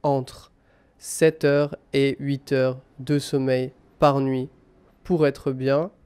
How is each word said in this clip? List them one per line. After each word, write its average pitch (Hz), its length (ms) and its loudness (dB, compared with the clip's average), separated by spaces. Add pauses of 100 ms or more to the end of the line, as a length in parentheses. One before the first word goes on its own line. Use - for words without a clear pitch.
entre 139 500 -4 (460)
sept - 460 0
heures 143 300 2 (200)
et 139 240 2
huit 139 340 -4
heures 131 280 0 (180)
de 143 200 -2
sommeil 131 540 -2 (260)
par 139 220 4
nuit 131 300 -4 (540)
pour 156 220 2
être 139 260 -2
bien 139 380 -2 (140)